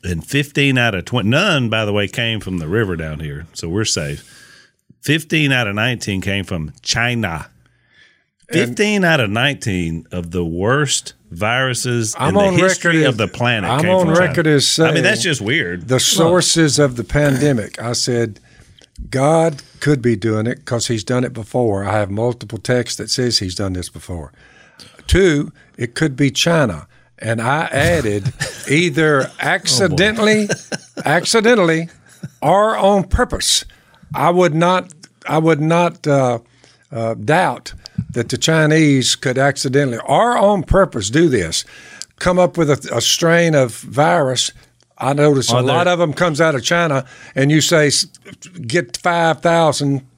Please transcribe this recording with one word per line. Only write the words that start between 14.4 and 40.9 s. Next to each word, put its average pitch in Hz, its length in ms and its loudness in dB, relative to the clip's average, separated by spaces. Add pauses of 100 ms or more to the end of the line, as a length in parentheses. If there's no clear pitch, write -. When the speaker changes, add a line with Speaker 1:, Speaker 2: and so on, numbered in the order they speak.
Speaker 2:
as 147 320 2
Speaker 1:
I 160 140 2
mean, 160 100 0
that's 208 200 0
Speaker 2:
saying 175 100 0
Speaker 1:
just - 80 -4
weird. 104 480 -4
Speaker 2:
the 127 100 2
sources 165 800 2
of 139 160 2
the 117 80 -6
pandemic. 139 800 0
I 120 120 -6
said, 117 440 -2 (720)
"God 151 520 2 (180)
could 143 200 2
be 117 140 2
doing 107 320 -2
it - 180 -6
'cause 120 220 -4
he's 113 160 -4
done 127 220 -2
it 127 80 -8
before." 113 520 -2
I 98 140 -2
have 101 120 -2
multiple 113 480 -4
texts 123 400 -2
that 110 120 -8
says 123 300 0
he's 92 160 -6
done 98 160 -4
this 90 160 -8
before. 82 440 -12 (760)
Two, 165 420 4 (260)
it 120 200 -8
could 151 180 -2
be 135 160 2
China. 131 560 0 (320)
And 113 220 -4
I 139 320 0
added 135 600 0 (180)
Speaker 1:
<laughs> - 180 -16
Speaker 2:
either 156 540 2
Speaker 1:
Oh, - 20 0
boy. - 60 -8 (100)
Speaker 2:
accidentally, 202 1080 0 (280)
Speaker 1:
<laughs> - 280 -14
Speaker 2:
accidentally, 175 840 2 (540)
or 202 340 2
on 196 280 2
purpose. - 600 -2 (500)
I 151 160 2
would 175 240 4
not, 180 380 2 (340)
I 147 120 0
would 160 220 2
not, 165 460 0
uh, 131 320 2 (540)
uh, 113 220 -4
doubt 135 580 -2 (380)
that 120 180 -4
the 131 100 -4
Chinese 156 760 2
could 127 220 -4
accidentally 135 680 0
or 220 300 2
on 202 260 2
purpose 156 480 2